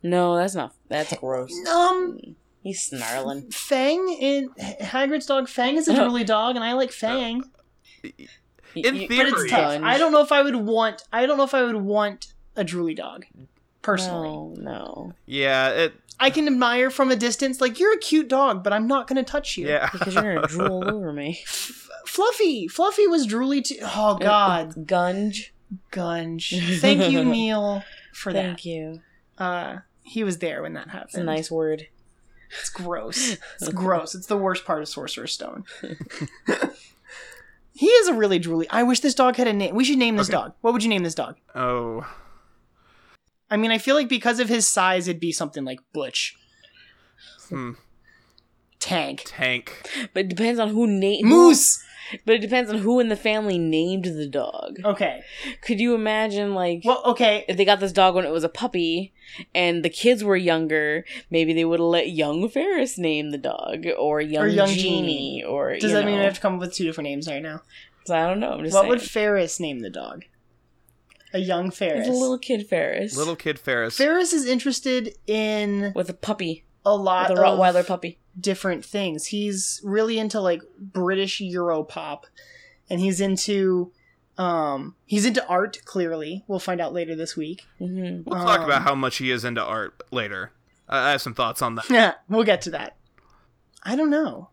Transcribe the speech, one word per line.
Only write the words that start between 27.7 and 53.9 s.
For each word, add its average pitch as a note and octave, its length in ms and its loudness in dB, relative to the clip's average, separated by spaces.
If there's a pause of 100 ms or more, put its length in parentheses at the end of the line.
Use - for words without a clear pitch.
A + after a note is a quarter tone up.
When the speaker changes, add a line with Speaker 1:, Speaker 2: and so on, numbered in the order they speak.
Speaker 2:
for - 200 -8
that. F#3+ 100 0
Speaker 1:
Thank F3 220 -6
you. D#3+ 360 -10 (380)
Speaker 2:
Uh, F3+ 380 -6 (260)
he A3+ 220 -6
was F3+ 140 -2
there D#3 240 -6
when D#3+ 100 -10
that D#3 160 -12
happened. - 220 -14
Speaker 1:
It's - 80 -8
a F3 60 -4
nice D#3 260 -4
word. D#3 360 -2 (720)
Speaker 2:
It's - 100 -8
gross. F#3 640 -4 (120)
Speaker 1:
<laughs> - 120 -18
Speaker 2:
It's D#3+ 80 -6
gross. F3+ 480 -2
It's F#3 100 -14
the G#3 120 0
worst F#3+ 260 -2
part D#3 180 -2
of D3+ 60 -10
Sorcerer's - 440 -10
Stone. - 320 -12 (180)
<laughs> - 160 -12 (1700)
He - 140 2
is A4+ 220 8
a D#4 60 4
really G3+ 260 4
drooly. E3 300 -2
I A#3 120 4
wish B3 180 4
this C#4 140 2
dog B3+ 220 4
had B3 100 2
a A3 60 2
name. G3+ 200 0
We A#3+ 120 2
should C4+ 140 4
name A#3 180 4
this G3+ 120 2
Speaker 3:
Okay. F#3 80 0
Speaker 2:
dog. C#3 260 -4
What A#3 100 4
would A#3 100 2
you A3+ 60 2
name F#3+ 160 2
this E3 100 -4
dog? - 220 -6 (180)
Speaker 3:
Oh. B2 580 -4 (1400)
Speaker 2:
I G#3+ 60 2
mean, A3+ 140 2
I A3+ 80 2
feel C4+ 160 2
like C#4+ 140 2
because A#3+ 320 0
of A#3 80 0
his A3+ 180 2
size, F#3 400 2
it'd E3+ 140 -4
be E3+ 100 -2
something D3 340 -6
like B2+ 140 -10 (140)
Butch. - 420 -6 (1120)
Speaker 3:
Hmm. B2 240 -8 (1080)
Speaker 2:
Tank. C#3+ 460 -4
Speaker 3:
Tank. - 600 -6 (240)
Speaker 1:
But F#3+ 120 -2
it F#3+ 40 -4
depends A3+ 300 0
on G#3+ 120 0
who A3+ 180 2
na-, G3 340 2
who G#3+ 60 6
Speaker 2:
Moose! E4 560 10 (400)
Speaker 1:
But A3+ 120 6
it - 40 2
depends A#3 300 0
on G#3+ 80 0
who A#3 220 4
in A#3 100 2
the G#3 60 2
family G#3+ 420 0
named E3+ 460 0